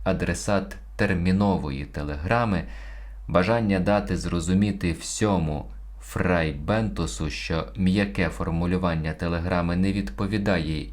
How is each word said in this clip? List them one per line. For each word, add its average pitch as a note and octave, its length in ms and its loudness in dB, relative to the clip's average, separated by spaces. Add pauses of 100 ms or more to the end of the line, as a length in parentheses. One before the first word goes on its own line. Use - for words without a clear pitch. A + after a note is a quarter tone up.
адресат F#2+ 720 0 (200)
термінової F2+ 880 2
телеграми, E2 800 0 (640)
бажання G2+ 520 4
дати G2+ 360 2
зрозуміти F2 760 2
всьому D#2+ 760 0 (320)
фрай F2 500 2
Бентусу, E2 760 -2
що - 460 -4
м'яке F#2+ 520 2
формулювання E2+ 840 0
телеграми E2+ 640 0
не F#2+ 160 4
відповідає G2 1000 0